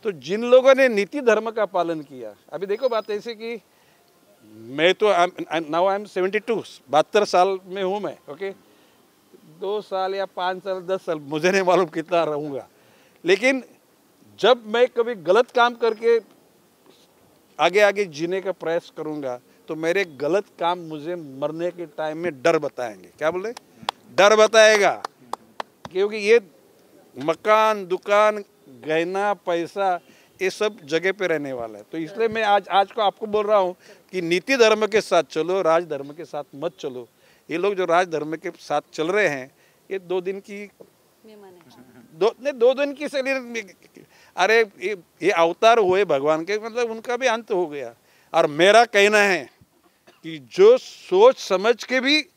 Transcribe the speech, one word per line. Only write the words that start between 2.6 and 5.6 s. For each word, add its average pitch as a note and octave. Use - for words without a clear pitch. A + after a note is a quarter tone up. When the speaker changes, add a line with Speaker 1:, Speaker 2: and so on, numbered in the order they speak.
Speaker 1:
देखो A3+
बात A3
ऐसे G#3+
कि A3+
मैं A#2+
तो, G#3
I'm, F3+
I'm, E3